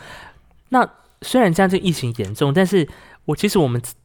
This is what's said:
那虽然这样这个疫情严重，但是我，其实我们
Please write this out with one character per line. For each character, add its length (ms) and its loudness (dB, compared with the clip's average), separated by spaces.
那 180 2
虽 180 0
然 140 4
这 100 2
样 60 2
这 100 0
个 60 -6
疫 60 2
情 260 -4
严 180 -6
重， 180 0
但 140 4
是 200 0
我， 120 -4
其 120 -2
实 100 0
我 100 4
们 140 -2